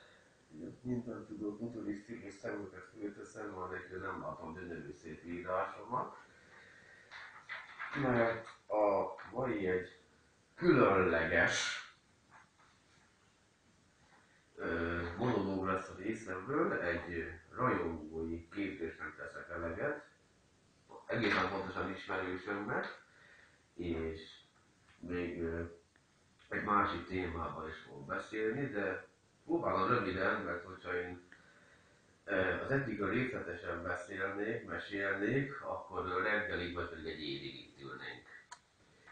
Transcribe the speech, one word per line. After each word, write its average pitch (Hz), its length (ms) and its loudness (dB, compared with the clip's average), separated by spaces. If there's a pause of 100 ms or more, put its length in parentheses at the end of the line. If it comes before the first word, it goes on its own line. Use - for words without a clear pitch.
(800)
Minden 117 460 -4
tudó 104 300 -6
futurisztikus 104 760 -8
szemüket 98 600 -10
fölteszem, 104 640 -10
van 92 200 -8
egy, 90 260 -8
nem 82 200 -6
látom 80 340 -8
gyönyörű 85 380 -8
szép 80 320 -14
írásomat. 87 920 -2 (1900)
Mert 117 440 4 (200)
a 104 480 4 (180)
mai 113 340 0
egy 92 320 0 (560)
különleges, 95 1300 8 (2750)
ö, 85 460 0 (140)
monológ 98 500 2
lesz 92 220 0
a 82 80 -12
részemről, 110 760 0
egy, 85 400 -2
ö, 82 420 -8
rajongói 82 920 -2
kérdésnek 85 680 -6
teszek 76 320 -10
eleget, 87 600 -4 (1000)
egészen 101 440 2
pontosan 95 400 -2
ismerősömnek, 95 1120 -4 (680)
és 80 460 -2 (760)
még, 87 440 -2
ö, 85 220 -2 (840)
egy - 160 -2
másik 104 420 4
témában 80 600 -4
is - 80 -10
fogok 69 300 -14
beszélni, 110 600 -2
de 98 400 -2 (380)
próbálom - 440 2
röviden, 95 520 4
mert 87 240 -4
hogyha 90 320 -6
én, 90 260 -4 (1040)
ö, 92 400 2
az 120 60 -2
egyikről 110 400 2
részletesen 90 720 -2
beszélnék, 98 840 -2
mesélnék, 104 960 0
akkor, - 440 -4
ö, 92 160 0
reggelig 87 520 0
vagy 82 140 -2
pedig 82 180 -8
egy 78 160 -6
évig 69 320 -6
itt 67 260 -18
ülnénk. - 460 -10 (840)